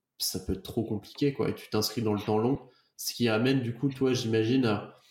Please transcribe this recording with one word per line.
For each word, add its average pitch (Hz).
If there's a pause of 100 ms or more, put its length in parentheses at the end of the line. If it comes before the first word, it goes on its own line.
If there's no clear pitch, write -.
(200)
ça -
peut -
être 92
trop -
compliqué, 139
quoi. -
Et 104
tu -
t'inscris 110
dans 107
le 101
temps 107
long, 127 (380)
ce -
qui 120
amène, 123
du 117
coup, 143
toi, 131
j'imagine, 113
à, - (120)